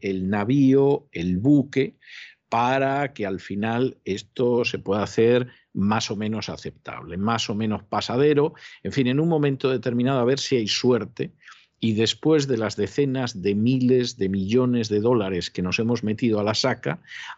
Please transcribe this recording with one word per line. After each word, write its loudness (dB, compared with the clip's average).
el -2
navío, 4
el -2
buque, 2
para 0
que -6
al -4
final -4
esto -2
se -4
pueda -2
hacer 2
más 0
o -6
menos -6
aceptable, -12
más -2
o -4
menos -4
pasadero. 0
En -8
fin, 0
en 2
un 2
momento 0
determinado 0
a 2
ver 2
si 0
hay 0
suerte -2
y 0
después 2
de 0
las -2
decenas -2
de 0
miles 2
de -2
millones 0
de 0
dólares 0
que -6
nos -2
hemos -2
metido 0
a 0
la 0
saca, -2